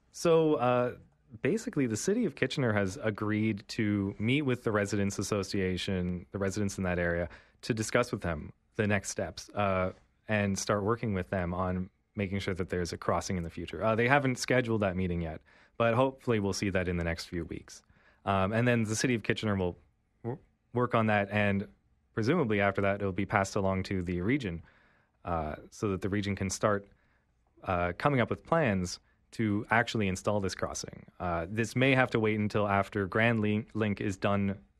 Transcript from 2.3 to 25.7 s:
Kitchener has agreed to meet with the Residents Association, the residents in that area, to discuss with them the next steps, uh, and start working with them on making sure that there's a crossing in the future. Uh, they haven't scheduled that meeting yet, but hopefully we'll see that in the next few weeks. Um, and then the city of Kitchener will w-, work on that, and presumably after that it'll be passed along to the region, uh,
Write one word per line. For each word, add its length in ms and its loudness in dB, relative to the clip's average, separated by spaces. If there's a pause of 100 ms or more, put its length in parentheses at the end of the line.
Kitchener 380 2
has 300 0
agreed 680 0
to 500 0
meet 240 2
with 220 -2
the 80 0
Residents 460 0
Association, 1120 -2
the 60 -6
residents 400 -2
in 60 -2
that 140 0
area, 300 0 (340)
to 120 0
discuss 380 0
with 100 -6
them 300 -6 (240)
the 100 2
next 240 0
steps, 440 -8
uh, 360 0 (380)
and 300 0
start 240 0
working 320 0
with 160 -2
them 220 0
on 380 -2 (240)
making 240 -2
sure 160 -2
that 160 -4
there's 220 -2
a 40 -8
crossing 400 -2
in 60 -2
the 80 -6
future. 340 -8
Uh, 100 4
they 140 2
haven't 300 2
scheduled 420 0
that 160 0
meeting 240 -2
yet, 200 -6 (360)
but 160 2
hopefully 480 2
we'll 140 0
see 160 -2
that 180 0
in 80 0
the 80 -2
next 220 -4
few 180 -6
weeks. 380 -14 (420)
Um, 280 2
and 140 2
then 180 4
the 120 -2
city 180 2
of 80 -2
Kitchener 340 -2
will 200 0 (460)
w-, 160 -8 (340)
work 220 0
on 120 6
that, 240 2
and 360 2 (480)
presumably 460 2
after 220 2
that 140 2
it'll 160 -2
be 140 -2
passed 300 0
along 280 0
to 180 -2
the 180 -2
region, 420 -2 (640)
uh, 320 -4 (140)